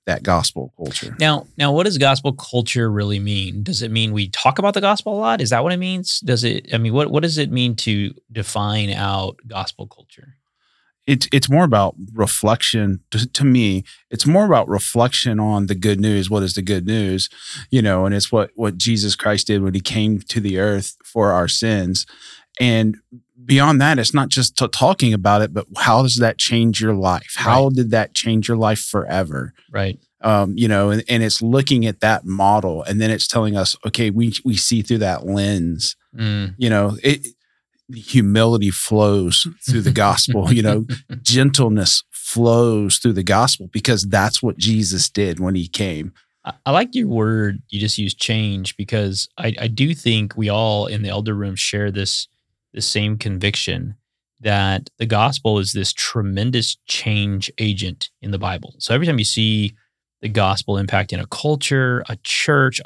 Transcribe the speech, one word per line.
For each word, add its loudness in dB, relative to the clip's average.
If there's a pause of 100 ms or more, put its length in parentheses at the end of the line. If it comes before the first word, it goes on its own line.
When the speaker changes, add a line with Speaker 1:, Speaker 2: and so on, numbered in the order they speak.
Speaker 1:
that -4
gospel -2
culture. -10
Speaker 2:
Now, 0 (100)
now, 0
what 2
does -2
gospel 2
culture -2
really -2
mean? -4
Does -4
it -6
mean 0
we -2
talk 0
about 2
the -2
gospel 0
a -4
lot? 0
Is 0
that 2
what 0
it -2
means? -4
Does 0
it, -4
I 0
mean, 0
what, 0
what 0
does -2
it -2
mean 0
to -2 (180)
define -4
out -4
gospel -10
culture? -20 (720)
Speaker 1:
It's, 2
it's 2
more 6
about 4 (180)
reflection. 0 (120)
To, 0
to -2
me, 2 (260)
it's -4
more 6
about 4
reflection 0
on 0
the -4
good 0
news. 2
What 2
is -2
the -4
good -2
news? -2 (420)
You 4
know, 2
and 0
it's -2
what, 2
what -2
Jesus 0
Christ -2
did 0
when 0
he 0
came -2
to -6
the -2
earth -2
for 2
our 2
sins. -2 (540)
And 2 (460)
beyond 4
that, 4
it's 0
not 2
just 0
t-, 0
talking 2
about 4
it, -2
but -4 (120)
how 4
does 2
that 2
change 2
your 0
life? -2
How 4
Speaker 2:
Right. 2
Speaker 1:
did 0
that 0
change 0
your 0
life 2
forever? -4 (180)
Speaker 2:
Right. -4 (220)
Speaker 1:
Um, 2
you 2
know, 2
and, 0
and 2
it's -2
looking 2
at -4
that 2
model, 0
and -4
then 2
it's -2
telling 0
us, 0 (140)
okay, 0
we, 0 (100)
we 0
see 0
through 0
that -2
lens. -2 (200)
Speaker 2:
Mm. -4
Speaker 1:
You 2
know, 2
it, 0 (680)
humility 4
flows 2 (220)
through 2
the 2
gospel, 2
you 4
know, 2 (180)
Speaker 2:
<laughs> -14
Speaker 1:
gentleness 2
flows 2
through 2
the -2
gospel 2
because 0
that's 0
what -2
Jesus 0
did -2
when 0
he -2
came. -6 (320)
Speaker 2:
I, -12 (140)
I -2
like 2
your -2
word 0
you -6
just -2
used, -6
change, -2
because -4
I, -4
I -4
do 0
think -2
we -2
all 0
in -4
the -4
elder -4
room -4
share -2
this, -4 (440)
this -6
same -2
conviction -4 (440)
that 0 (100)
the -4
gospel 0
is -2
this -4
tremendous -2 (100)
change -2
agent -4 (140)
in -8
the -4
Bible. -8
So -2
every 2
time 2
you 0
see 0 (480)
the -8
gospel 0
impacting -2
a -10
culture, -2
a -10
church, 0